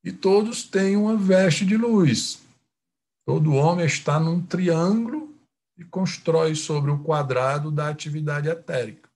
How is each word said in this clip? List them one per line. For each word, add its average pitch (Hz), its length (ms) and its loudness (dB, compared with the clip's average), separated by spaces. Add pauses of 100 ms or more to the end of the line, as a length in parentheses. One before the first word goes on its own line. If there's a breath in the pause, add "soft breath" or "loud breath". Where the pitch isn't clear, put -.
E 175 80 -8
todos 202 520 0
têm 196 340 0
uma 214 180 2
veste 190 480 4
de 202 140 2
luz. 202 680 2 (840)
Todo 156 260 2
homem 165 320 2
está 151 340 -2
num 165 240 0
triângulo 185 960 -2 (400)
e - 80 -20
constrói 160 720 0
sobre 147 340 -2
o 147 140 -2
quadrado 147 680 -2
da 151 200 -2
atividade 151 600 -6
etérica. 135 680 -6